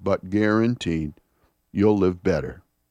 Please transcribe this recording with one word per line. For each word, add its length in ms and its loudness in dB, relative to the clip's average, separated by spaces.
but 300 -4
guaranteed 840 0
you'll 280 2
live 240 0
better. 400 -4